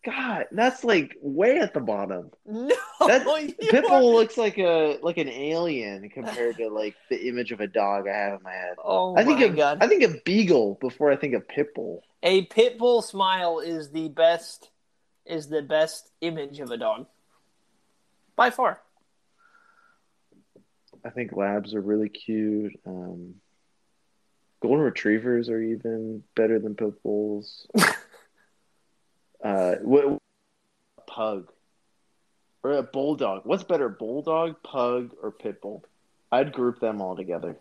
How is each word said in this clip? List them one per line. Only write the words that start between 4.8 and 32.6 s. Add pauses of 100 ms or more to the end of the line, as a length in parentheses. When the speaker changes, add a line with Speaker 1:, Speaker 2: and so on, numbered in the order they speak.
Speaker 1:
like,
an
alien
compared
to,
like, (160)
the
image
of
a
dog
I
have
in
my
head.
Speaker 2:
Oh
Speaker 1:
I
think
Speaker 2:
my
Speaker 1:
of,
Speaker 2:
God.
Speaker 1:
I
think
of
beagle
before
I
think
of
pit
bull. (200)
Speaker 2:
A
pit
bull
smile
is
the
best, (560)
is
the
best (120)
image
of
a
dog. (1300)
By
far. (2250)
Speaker 1:
I
think
labs
are
really
cute.
Um, (1300)
golden
retrievers
are
even (120)
better
than
pit
bulls.
Speaker 2:
<laughs> (1700)
Speaker 1:
Uh,
what,
a
pug (1120)